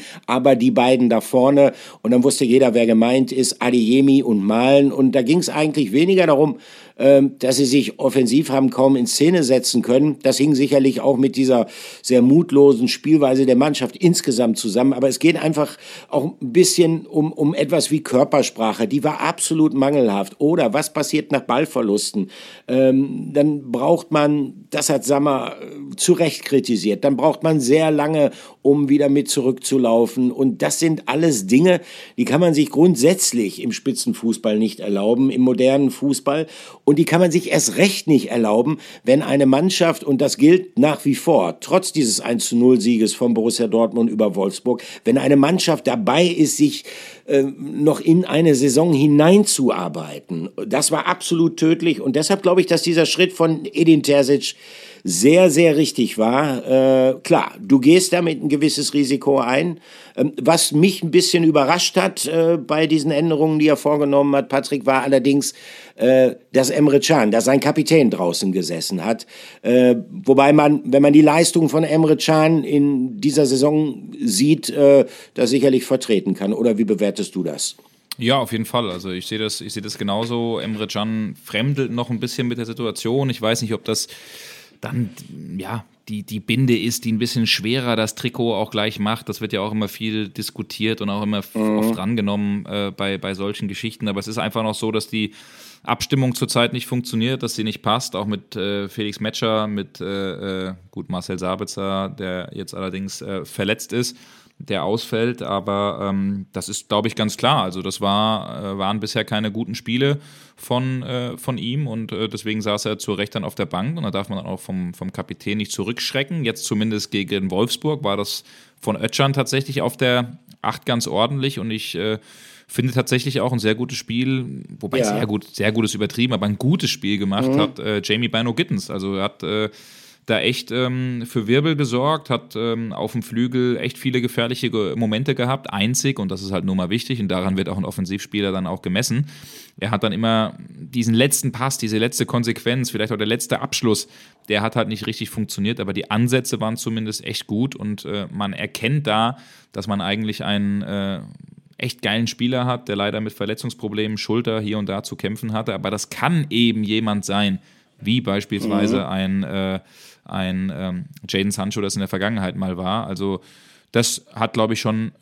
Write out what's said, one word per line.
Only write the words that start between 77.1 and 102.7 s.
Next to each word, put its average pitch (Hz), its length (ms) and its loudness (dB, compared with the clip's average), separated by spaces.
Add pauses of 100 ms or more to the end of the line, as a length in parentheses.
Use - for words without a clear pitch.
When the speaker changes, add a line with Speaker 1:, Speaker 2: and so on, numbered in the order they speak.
Speaker 1:
du 92 80 -4
das? 80 320 -8 (440)
Speaker 2:
Ja, 123 200 0
auf 120 140 -4
jeden 110 140 -4
Fall. 117 220 -4
Also 90 220 -8
ich 90 160 -8
sehe 110 140 -6
das, 107 220 -6
ich 92 100 -12
sehe 107 100 -8
das 104 160 -12
genauso. 117 600 -4
Emre 107 260 -6
Can 107 560 -6
fremdelt 131 480 -2
noch 120 200 -6
ein 113 100 -4
bisschen 123 260 -6
mit 120 120 -4
der 117 80 -8
Situation. 117 640 -4
Ich 120 120 -8
weiß 113 200 0
nicht, 110 120 -4
ob 101 100 -8
das 113 220 -4 (760)
dann, 120 280 -4 (480)
ja, 107 260 -8 (240)
die, 104 160 -8
die 104 160 -10
Binde 123 360 2
ist, 110 280 -4
die 113 80 -2
ein 110 80 -2
bisschen 117 260 0
schwerer 120 480 -2
das 110 220 -2
Trikot 117 380 -2
auch 104 180 -4
gleich 107 260 -2
macht. 104 300 -4
Das 104 120 -10
wird 107 120 -6
ja 101 80 -2
auch 104 100 -4
immer 107 160 -4
viel 107 420 -6
diskutiert 107 720 -6
und 101 80 -6
auch 101 140 -4
immer 104 160 -2
f-, - 160 -10
Speaker 1:
Mhm. 107 240 0
Speaker 2:
oft 110 180 0
rangenommen, 101 720 -4
äh, 101 240 -6
bei, 98 260 -4
bei 98 180 -6
solchen 101 340 -6
Geschichten. 107 400 -8
Aber 98 100 -4
es 98 80 -8
ist 107 120 -8
einfach 110 260 -4
noch 110 100 -4
so, 110 160 -4
dass 107 160 -4
die 107 280 -4 (500)
Abstimmung 127 500 -2
zurzeit 120 380 -2
nicht 127 140 -8
funktioniert, 123 580 -4
dass 117 100 -8
sie 113 80 -8
nicht 107 200 -8
passt, 113 340 -2
auch 98 100 -4
mit, 104 300 -8
äh, 101 320 -6
Felix 104 320 -8
Metscher, 107 480 -2
mit, 101 320 -8
äh, 95 720 -6
äh, 95 40 -12 (160)
gut, - 200 -12
Marcel 92 280 -6
Sabitzer, 95 680 -6
der 92 440 -10
jetzt - 220 -12